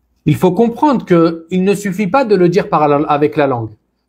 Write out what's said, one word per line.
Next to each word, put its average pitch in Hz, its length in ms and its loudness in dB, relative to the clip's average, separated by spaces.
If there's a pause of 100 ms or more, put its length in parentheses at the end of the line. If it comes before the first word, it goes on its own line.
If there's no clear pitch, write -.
(260)
il 151 100 2
faut 185 160 0
comprendre 233 520 0
que 170 460 0
il 185 140 -2
ne 196 100 0
suffit 196 320 -4
pas 269 180 0
de 214 100 0
le 180 140 4
dire 175 200 0
par 151 200 0
la, 147 80 2 (120)
avec 147 280 0
la 147 100 2
langue. 117 240 -4 (380)